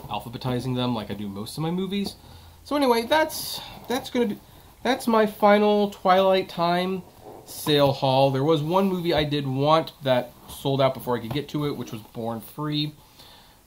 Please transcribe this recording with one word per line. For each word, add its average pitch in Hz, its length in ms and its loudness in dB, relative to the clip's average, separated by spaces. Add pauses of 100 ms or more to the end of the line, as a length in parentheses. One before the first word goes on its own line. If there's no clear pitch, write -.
alphabetizing 123 680 -6
them 123 180 0
like 104 160 -6
I 104 40 -6
do 104 120 -8
most 101 300 -10
of 151 60 -6
my 160 80 -2
movies. 190 460 -4 (500)
So 277 100 -4
anyway, 247 260 2
that's, 311 580 -2 (280)
that's 262 200 -4
gonna 240 180 0
be, 202 120 -4 (440)
that's 254 240 -2
my 220 200 4
final 208 640 4
Twilight 190 580 4
Time 180 540 -2 (420)
sale 143 480 2
haul. 135 380 4
There 135 140 0
was 156 180 2
one 185 260 2
movie 175 240 0
I 151 120 2
did 143 220 -2
want 147 460 2 (100)
that 127 300 0 (160)
sold 139 320 -2
out 131 140 4
before 120 220 -4
I 110 40 -6
could 113 120 -8
get 139 180 -6
to 147 160 -4
it, 143 100 -4
which 123 160 -10
was 110 80 -12
Born 113 400 -8
Free. 151 540 -6 (720)